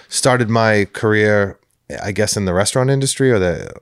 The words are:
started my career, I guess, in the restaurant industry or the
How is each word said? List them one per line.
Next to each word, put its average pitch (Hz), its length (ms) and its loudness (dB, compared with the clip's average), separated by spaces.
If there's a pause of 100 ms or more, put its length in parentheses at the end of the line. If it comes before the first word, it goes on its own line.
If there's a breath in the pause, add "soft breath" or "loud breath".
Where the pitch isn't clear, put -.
started 123 400 0
my 110 460 2
career, 107 640 0 (440)
I 107 100 -6
guess, 104 240 -2
in 101 100 -2
the 90 80 0
restaurant 127 340 0
industry 135 420 0
or 113 80 4
the 78 440 -2